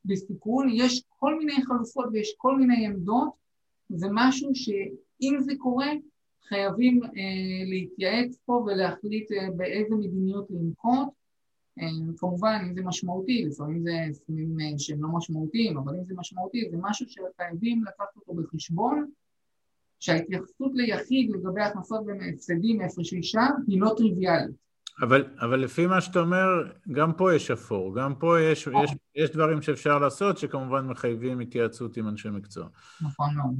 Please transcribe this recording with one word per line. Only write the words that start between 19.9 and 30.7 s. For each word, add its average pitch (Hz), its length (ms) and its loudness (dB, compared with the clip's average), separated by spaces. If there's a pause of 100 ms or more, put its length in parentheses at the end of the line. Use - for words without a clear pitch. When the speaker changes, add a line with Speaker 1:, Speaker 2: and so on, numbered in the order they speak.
Speaker 1:
שההתייחסות 185 680 -2
ליחיד 240 580 2
לגבי 185 300 -2
הכנסות 202 440 -2
והפסדים 190 720 -2
מהפרשי 175 460 -4
שער 247 280 2 (160)
היא 190 140 4
לא 220 160 6
טריוויאלית. 180 580 2 (460)
Speaker 2:
אבל, 135 240 8 (140)
אבל 123 200 2
לפי 131 280 2
מה 185 140 4
שאתה 185 180 0
אומר, 180 260 4 (460)
גם 151 220 4
פה 180 220 6
יש - 160 0
אפור, 98 440 -4
גם 135 200 -2
פה 165 260 4
יש, 160 260 2
Speaker 1:
נכון. 180 160 4
Speaker 2:
יש, 147 80 0 (240)
יש 151 140 2
דברים 156 320 2
שאפשר 147 380 2
לעשות, 143 380 2
שכמובן 131 500 -4